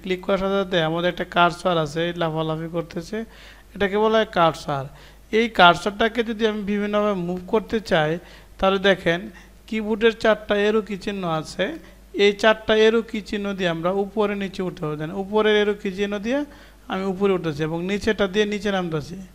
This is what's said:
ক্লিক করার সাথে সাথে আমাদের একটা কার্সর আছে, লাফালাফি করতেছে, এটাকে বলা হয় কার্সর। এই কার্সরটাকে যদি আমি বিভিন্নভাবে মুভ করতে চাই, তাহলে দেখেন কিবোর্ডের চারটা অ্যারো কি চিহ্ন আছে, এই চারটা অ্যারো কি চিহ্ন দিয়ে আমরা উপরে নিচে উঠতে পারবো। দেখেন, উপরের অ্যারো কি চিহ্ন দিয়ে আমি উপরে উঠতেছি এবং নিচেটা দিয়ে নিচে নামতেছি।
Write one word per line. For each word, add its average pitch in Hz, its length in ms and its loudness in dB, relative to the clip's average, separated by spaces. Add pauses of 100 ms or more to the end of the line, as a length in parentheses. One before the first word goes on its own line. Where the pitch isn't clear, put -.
ক্লিক 185 180 -4
করার 196 180 0
সাথে 196 260 0
সাথে 185 180 2
আমাদের 170 280 0
একটা 175 140 -4
কার্সর 175 520 2
আছে, 165 400 -2
লাফালাফি 160 560 -2
করতেছে, 170 520 -6 (500)
এটাকে 196 240 0
বলা 220 180 4
হয় 214 100 4
কার্সর। 156 580 0 (460)
এই 226 180 2
কার্সরটাকে 214 760 4
যদি 220 220 -2
আমি 214 160 -2
বিভিন্নভাবে 208 520 0
মুভ 180 320 -4
করতে 220 340 -2
চাই, 160 380 0 (400)
তাহলে 196 200 2
দেখেন 185 520 0 (360)
কিবোর্ডের 220 460 0
চারটা 214 420 0
অ্যারো 214 280 2
কি 208 140 -8
চিহ্ন 196 280 -6
আছে, 175 540 -4 (340)
এই 202 200 4
চারটা 214 420 2
অ্যারো 220 280 4
কি 220 180 -8
চিহ্ন 202 340 -6
দিয়ে 185 140 -2
আমরা 165 220 -2
উপরে 202 440 -2
নিচে 196 280 -6
উঠতে 175 180 -6
পারবো। 151 160 -4
দেখেন, 156 180 -8
উপরের 208 400 2
অ্যারো 208 200 2
কি 202 180 -6
চিহ্ন 202 260 -4
দিয়ে 254 260 -2 (440)
আমি 190 160 -4
উপরে 196 280 0
উঠতেছি 160 300 -2
এবং 165 220 -4
নিচেটা 202 420 0
দিয়ে 208 180 0
নিচে 208 280 -2
নামতেছি। 165 440 -4 (180)